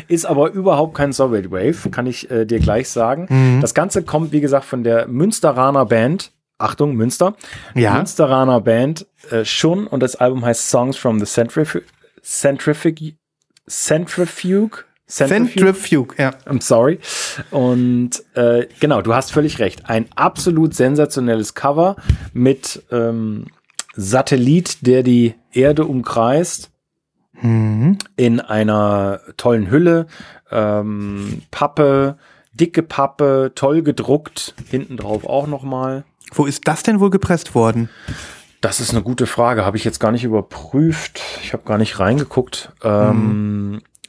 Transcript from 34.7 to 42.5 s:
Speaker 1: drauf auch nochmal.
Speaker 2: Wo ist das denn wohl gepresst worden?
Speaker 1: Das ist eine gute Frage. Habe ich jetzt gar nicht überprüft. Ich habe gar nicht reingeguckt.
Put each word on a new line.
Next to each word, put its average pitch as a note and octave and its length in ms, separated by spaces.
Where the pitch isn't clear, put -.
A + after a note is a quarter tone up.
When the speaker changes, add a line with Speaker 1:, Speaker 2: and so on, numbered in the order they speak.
Speaker 1:
drauf G#2+ 280
auch C#3 220
nochmal. C3 560
Speaker 2:
Wo D3 120
ist - 220
das D#3 160
denn G#3+ 160
wohl G3 120
gepresst F3+ 440
worden? A2+ 320
Speaker 1:
Das - 220
ist A#2 80
eine A2+ 140
gute B2 220
Frage. A#2+ 380
Habe G2+ 140
ich - 80
jetzt - 160
gar A2 100
nicht B2 140
überprüft. C3 960
Ich - 120
habe A#2+ 100
gar G#2+ 140
nicht G#2+ 220
reingeguckt. B2 720